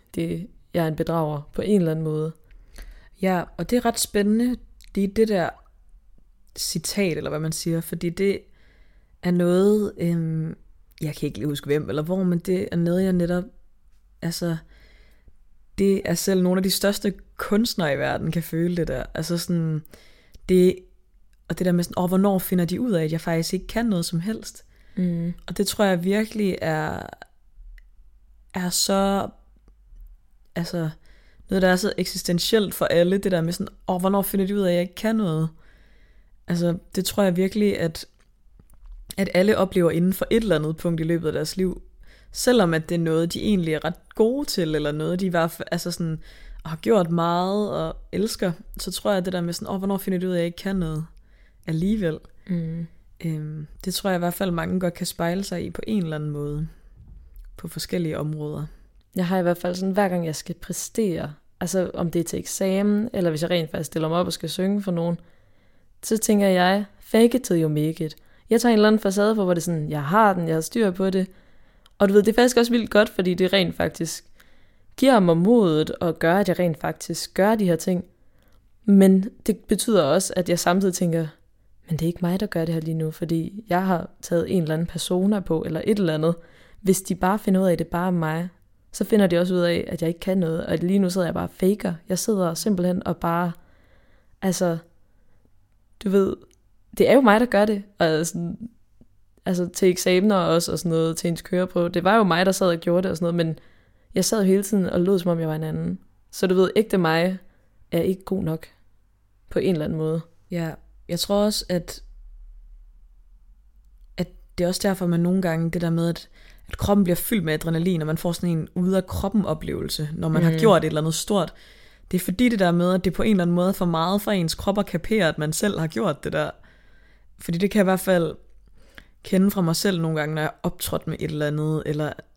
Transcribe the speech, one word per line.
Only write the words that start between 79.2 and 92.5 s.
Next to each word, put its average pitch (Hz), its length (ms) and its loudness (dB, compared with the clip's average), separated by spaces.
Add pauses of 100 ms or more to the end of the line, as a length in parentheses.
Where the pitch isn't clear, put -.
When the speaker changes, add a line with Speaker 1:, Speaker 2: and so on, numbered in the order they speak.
Speaker 1:
det 220 120 0
betyder 202 460 2
også, 156 320 2
at 175 140 -2
jeg 170 100 0
samtidig 185 340 2
tænker, 165 340 0 (600)
"Men 156 100 -2
det 160 60 -2
er - 20 0
ikke 175 140 -4
mig, 175 180 0
der 214 60 -4
gør 165 200 -2
det 165 80 -2
her 165 80 -2
lige 160 140 -4
nu, 160 160 -4
fordi 165 580 -4
jeg 180 160 0
har 185 240 0 (120)
taget 170 340 0
en 180 60 2
eller 156 120 -2
anden 165 140 -2
persona 185 520 0
på, 165 240 -2
eller 160 200 -4
et 208 160 0
eller 165 140 2
andet." 160 220 0 (460)
Hvis 190 200 2
de - 140 -4
bare 190 240 0
finder 185 220 2
ud 190 60 4
af, 180 40 4
at 170 80 2
det 165 80 -4
bare 175 200 -2
er 185 40 0
mig, 165 380 -2 (420)
så - 120 -4
finder 202 240 4
de 170 120 4
også 180 140 0
ud 180 60 2
af, 170 280 0
at - 140 -6
jeg 165 60 0
ikke 170 120 -4
kan 190 180 -2
noget, 165 280 -2
og 165 120 -2
lige 175 220 2
nu 190 100 2
sidder 180 180 0
jeg 160 60 -2
bare 175 140 -4
og - 40 -10
faker. 190 420 0 (160)
Jeg 185 100 -2
sidder 185 340 0